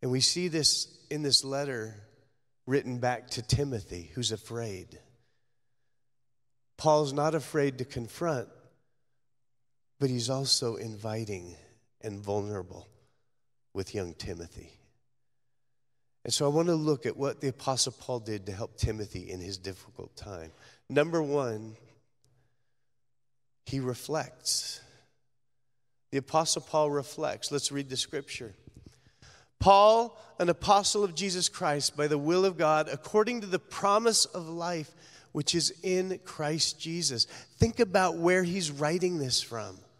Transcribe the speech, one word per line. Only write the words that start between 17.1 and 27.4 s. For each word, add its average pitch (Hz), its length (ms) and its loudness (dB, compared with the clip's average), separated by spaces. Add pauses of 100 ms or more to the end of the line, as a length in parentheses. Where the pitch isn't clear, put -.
what 139 240 -4
the 143 80 -2
Apostle 127 500 -2
Paul 123 220 -6
did 104 260 -8
to 104 60 -8
help 101 240 -10
Timothy 104 540 -4
in 92 100 -8
his 92 180 -10
difficult 92 580 -12
time. 85 360 -14 (360)
Number 156 340 2
one, 117 540 -2 (1900)
he 139 140 -4
reflects. - 1000 -4 (1300)
The 139 80 -2
Apostle 160 440 0
Paul 151 280 0
reflects. 143 640 -6